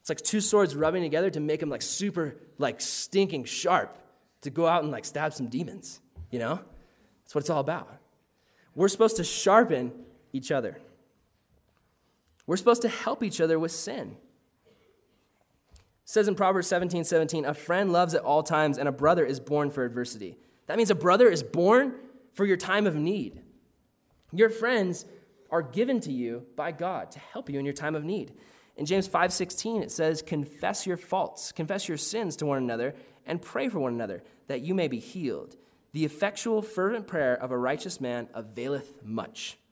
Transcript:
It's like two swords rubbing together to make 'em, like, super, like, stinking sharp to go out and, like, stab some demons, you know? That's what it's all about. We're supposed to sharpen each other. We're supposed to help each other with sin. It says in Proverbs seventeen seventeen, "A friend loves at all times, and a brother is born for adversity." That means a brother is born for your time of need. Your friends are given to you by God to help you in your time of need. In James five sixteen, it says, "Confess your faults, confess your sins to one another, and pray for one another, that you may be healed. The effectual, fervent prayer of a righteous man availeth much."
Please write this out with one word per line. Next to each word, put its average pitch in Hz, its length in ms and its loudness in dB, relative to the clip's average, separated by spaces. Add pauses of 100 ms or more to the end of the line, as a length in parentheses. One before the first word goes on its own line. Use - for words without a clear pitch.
It's - 80 -10
like - 140 -4
two 214 180 2
swords 196 340 4
rubbing 160 280 2
together 160 260 2
to 151 120 -2
make 151 220 0
'em, 156 60 -4
like, 127 140 -4
super, 180 540 -2 (200)
like, 147 240 -2
stinking 185 640 0
sharp 170 540 0 (420)
to 143 100 -6
go 131 160 2
out 165 160 4
and, 151 80 -2
like, 117 140 -8
stab 151 300 -4
some 123 140 -6
demons, 151 520 -8 (300)
you 123 80 -6
know? 127 220 -2 (600)
That's - 120 -20
what 151 60 0
it's 143 100 -4
all 151 100 2
about. 139 280 -4 (840)
We're 185 140 4
supposed 220 280 4
to 175 80 0
sharpen 165 680 4 (400)
each 131 180 -6
other. 117 280 -2 (1700)
We're 175 100 0
supposed 233 260 4
to 233 60 2
help - 340 -4
each 190 180 -2
other 160 180 4
with 165 140 0
sin. 127 440 -8 (1600)
It - 360 -20
says 214 180 4
in 196 80 0
Proverbs 185 320 2
seventeen 175 340 0
seventeen, 160 420 2
"A 143 100 -2
friend 185 380 0
loves 175 220 4
at 156 80 4
all 151 220 4
times, 151 340 2
and 143 100 0
a 135 40 0
brother 151 320 4
is 131 160 -2
born 143 320 0
for 139 120 -2
adversity." 117 540 -6 (280)
That 165 100 -2
means 220 140 4
a 202 40 6
brother 180 340 8
is 160 140 4
born 226 560 4 (340)
for 196 120 0
your 196 120 4
time 196 300 0
of 170 80 2
need. 151 480 -2 (880)
Your 214 160 6
friends 220 560 0 (460)
are 165 120 0
given 214 380 0
to 151 120 -6
you 120 420 -4
by 156 160 -4
God 165 400 -6
to - 80 -18
help - 320 -14
you 143 80 -4
in 139 60 -4
your 143 100 -4
time 156 220 -4
of 151 80 -6
need. 170 300 -6 (420)
In 147 100 -6
James 190 220 0
five 180 240 2
sixteen, 202 500 -4
it - 80 -8
says, 160 320 0
"Confess 175 640 -4
your 180 100 -2
faults, - 540 -4
confess 190 380 -6
your 156 100 -4
sins 196 380 -4
to 156 100 -2
one 139 120 0
another, 123 360 -2 (300)
and 170 180 -6
pray 269 260 -4
for 196 120 -4
one 127 140 -2
another, 104 280 -6 (240)
that 127 140 -6
you 170 160 -2
may 175 100 0
be 123 140 -4
healed. 123 560 -8 (340)
The 156 140 -2
effectual, 202 580 -2
fervent 214 460 -4
prayer 139 260 2
of 127 160 -6
a 123 80 -2
righteous 143 420 -4
man 120 320 -4
availeth 117 680 -8
much." - 560 -8 (140)